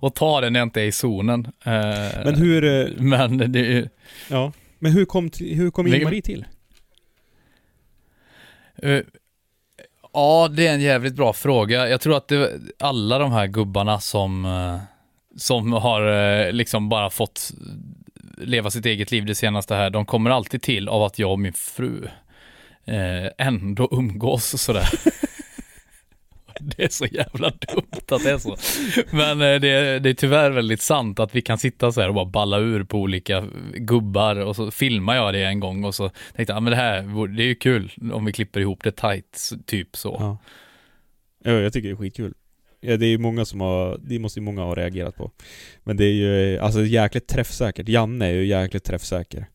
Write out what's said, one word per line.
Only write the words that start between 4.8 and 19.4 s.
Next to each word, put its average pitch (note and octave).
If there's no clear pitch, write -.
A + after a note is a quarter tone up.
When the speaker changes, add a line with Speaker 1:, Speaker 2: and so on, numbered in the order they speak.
Speaker 2:
hur F#3
kom F3
ti-, E3
hur F3
kom F3+
Speaker 1:
Vi C3+
Speaker 2:
Ingmarie D#3+
till? -
Speaker 1:
Eh, C#3
ja, D#3
det E3
är D#3
en C#3+
jävligt C3
bra B2
fråga. A#2+
Jag B2+
tror D#3
att -
det, C#3+
alla B2
de C#3
här G#2
gubbarna G2+
som, F#2+
eh, F2+
som A#2
har, G#2+
eh, F2
liksom A2+
bara G#2
fått -
leva A2
sitt A2+
eget G#2
liv G#2+
det G#2
senaste G#2